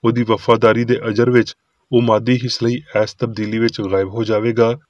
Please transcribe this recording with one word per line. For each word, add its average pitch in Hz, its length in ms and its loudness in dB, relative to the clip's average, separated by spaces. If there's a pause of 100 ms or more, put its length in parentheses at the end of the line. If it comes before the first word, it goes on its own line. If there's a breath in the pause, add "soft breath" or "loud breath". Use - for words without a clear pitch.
ਉਹਦੀ 117 200 0
ਵਫ਼ਾਦਾਰੀ 113 600 2
ਦੇ 117 220 0
ਅਜਰ 117 220 2
ਵਿੱਚ 120 260 2 (360)
ਉਹ 120 100 4
ਮਾਦੀ 117 360 2
ਹਿੱਸ 117 260 -6
ਲਈ 117 100 0 (300)
ਇਸ - 100 -6
ਤਬਦੀਲੀ 107 460 -6
ਵਿੱਚ 113 220 -2
ਗਾਇਬ 95 280 -2
ਹੋ 113 140 -4
ਜਾਵੇਗਾ 113 560 0 (100)